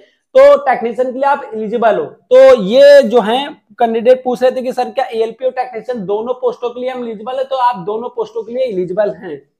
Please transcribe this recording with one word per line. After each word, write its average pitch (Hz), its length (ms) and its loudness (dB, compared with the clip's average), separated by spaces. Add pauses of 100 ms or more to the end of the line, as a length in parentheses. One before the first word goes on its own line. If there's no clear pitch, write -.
(380)
तो 277 200 8
technician 240 500 -4
के 254 120 -8
लिए 277 100 0
आप - 240 -4
eligible 220 440 -2
हो। 156 80 -4
तो 262 580 4
ये 277 400 6
जो 226 180 0
हैं 254 420 -6 (160)
candidate 233 440 0
पूछ 247 180 -4
रहे 254 100 2
थे 262 100 -8
कि 247 120 -6
सर 247 160 -6
क्या 233 160 -4
एएलपी 226 400 -6
और 254 60 -2
technician 247 540 -8
दोनों 208 280 -6
पोस्टों 240 360 -6
के 240 100 -12
लिए 247 100 -8
हम 254 160 -10
eligible 226 320 -10
है, 269 60 -6
तो 262 120 -6
आप 247 200 -2
दोनों 214 340 -8
पोस्टों 220 340 -10
के 220 100 -14
लिए 254 100 -4
eligible 190 460 -4
हैं। 175 500 -14